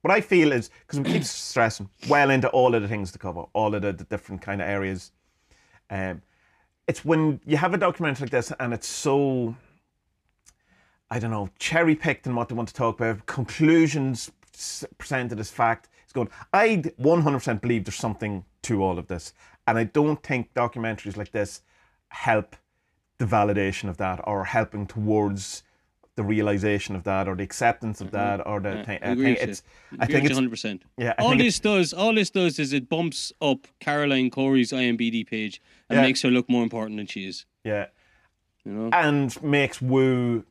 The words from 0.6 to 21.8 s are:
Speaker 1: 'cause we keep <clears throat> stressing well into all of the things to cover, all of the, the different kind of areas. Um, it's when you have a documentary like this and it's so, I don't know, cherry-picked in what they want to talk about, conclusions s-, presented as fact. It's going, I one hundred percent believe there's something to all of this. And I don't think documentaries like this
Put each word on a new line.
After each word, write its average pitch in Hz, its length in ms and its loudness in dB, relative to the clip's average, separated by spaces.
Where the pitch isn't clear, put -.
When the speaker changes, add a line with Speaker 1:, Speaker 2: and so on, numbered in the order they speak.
Speaker 1:
'cause 147 100 -4
we 139 140 0
keep 165 120 2
<clears throat> - 280 -8
stressing 110 360 0
well 143 220 6
into 131 180 4
all 127 260 4
of 113 80 2
the 101 60 -4
things 104 240 -4
to - 80 -20
cover, 85 220 -8
all 107 240 0
of 101 60 -4
the, 101 100 -2
the 90 100 -10
different 98 400 -10
kind 98 180 -6
of 85 80 -4
areas. 95 440 -4
Um, 92 320 -6
it's - 160 -4
when 156 420 2
you 147 100 2
have 147 160 0
a 196 60 0
documentary 165 460 -2
like 117 80 -8
this 127 260 -2
and 120 160 -4
it's - 140 -10
so, 135 680 0
I 117 120 -6
don't 113 100 -4
know, 104 200 -4
cherry-picked 160 680 2
in 123 80 -2
what 117 140 -2
they 117 80 -6
want 117 120 -4
to - 60 -16
talk 113 240 0
about, 113 280 -2
conclusions 147 1040 2
s-, - 300 -12
presented 123 400 -4
as 110 120 -8
fact. 113 380 0
It's - 100 -20
going, 123 180 -4
I 208 300 4
one 160 260 4
hundred 143 160 2
percent 113 240 -2
believe 117 220 0
there's 98 100 -8
something 104 500 -4
to 101 200 0
all 92 160 0
of 87 80 -10
this. - 260 -10
And 113 100 2
I 113 60 2
don't 151 360 0
think 123 340 -6
documentaries 113 640 -4
like 104 140 -10
this 101 300 -6